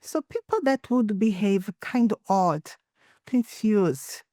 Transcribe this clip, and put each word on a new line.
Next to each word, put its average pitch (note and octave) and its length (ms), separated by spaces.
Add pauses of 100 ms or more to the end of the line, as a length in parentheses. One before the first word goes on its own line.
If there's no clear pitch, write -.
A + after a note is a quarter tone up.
So - 220
people - 400
that C4+ 280
would A3 280
behave G3 520 (100)
kind A#3 320
of - 60 (100)
odd, F3+ 440 (540)
confused G#3 960 (100)